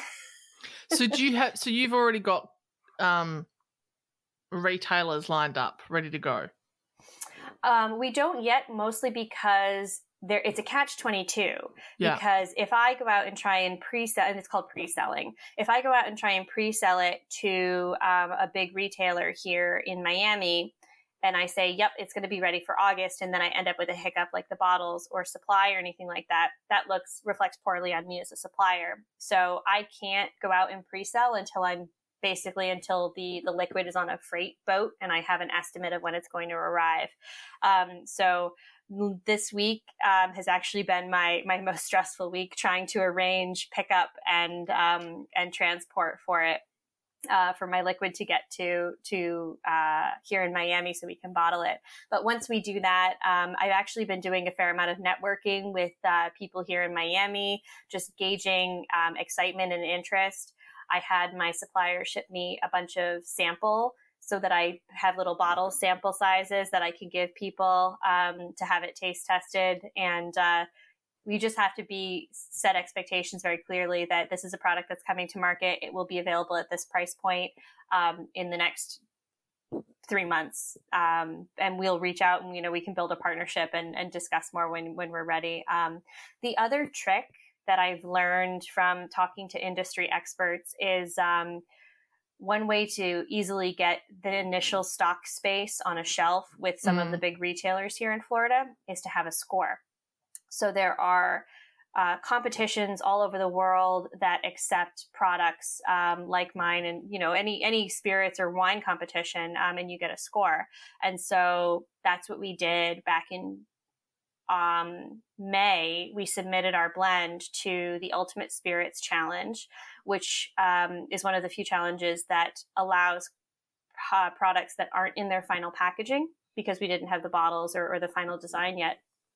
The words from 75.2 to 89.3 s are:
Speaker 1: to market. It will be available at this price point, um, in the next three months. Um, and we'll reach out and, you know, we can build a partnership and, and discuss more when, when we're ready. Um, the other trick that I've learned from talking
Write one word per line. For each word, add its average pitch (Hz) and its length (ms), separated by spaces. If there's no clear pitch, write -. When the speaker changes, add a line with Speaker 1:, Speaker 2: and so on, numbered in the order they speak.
Speaker 1:
to 196 100
market. 180 420
It - 120
will 185 120
be 180 120
available 175 400
at 165 120
this 180 140
price 175 320
point, 180 360
um, 170 400
in 180 160
the 175 80
next - 420
three 196 160
months. 160 520
Um, 165 560
and 185 200
we'll 185 220
reach 180 220
out 180 220
and, 180 120
you 175 60
know, 170 100
we 175 100
can 185 140
build 175 160
a 165 40
partnership 170 580
and, 170 220
and 180 160
discuss 170 400
more 170 180
when, 165 260
when 170 160
we're 165 120
ready. 165 480
Um, 170 300
the 240 160
other 277 360
trick 202 320
that 190 100
I've 180 260
learned 180 600
from 180 340
talking 185 420